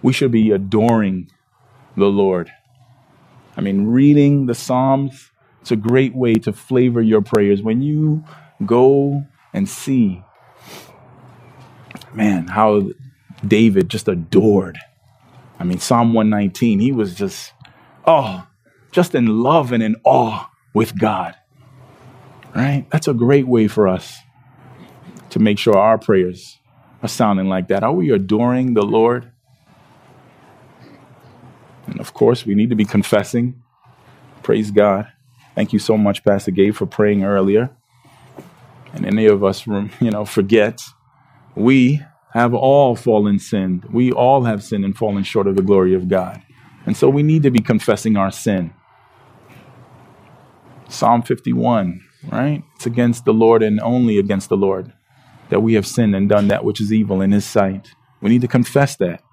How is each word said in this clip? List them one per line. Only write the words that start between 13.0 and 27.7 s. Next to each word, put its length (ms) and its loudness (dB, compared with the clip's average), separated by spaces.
David 420 2
just 200 -6
adored. 720 0
I 40 -8
mean, 140 -2
Psalm 360 0
one 160 2
nineteen, 500 0
he 120 0
was 220 -4
just, 380 -10
oh, 400 0
just 220 0
in 280 0
love 300 2
and 100 0
in 220 -2
awe 440 0
with 240 -2
God, 380 -4
right? 360 -2
That's 180 -2
a 60 0
great 340 2
way 200 2
for 200 2
us 300 -6
to 80 -4
make 200 2
sure 200 2
our 200 2
prayers 600 -2
are 60 -8
sounding 400 0
like 200 -4
that. 160 -2